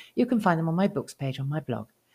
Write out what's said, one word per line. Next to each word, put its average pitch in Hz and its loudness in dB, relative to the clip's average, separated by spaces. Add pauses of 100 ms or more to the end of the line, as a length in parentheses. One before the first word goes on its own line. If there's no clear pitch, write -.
(140)
you 247 2
can 240 2
find 175 4
them 165 0
on 165 0
my 190 2
books 196 -6
page 135 -4
on 135 -4
my 156 -2
blog, 110 -6 (240)